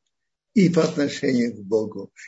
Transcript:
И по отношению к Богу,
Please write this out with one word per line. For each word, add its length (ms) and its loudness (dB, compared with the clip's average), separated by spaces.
И 160 6
по 140 2
отношению 720 -2
к 40 -16
Богу, 520 -4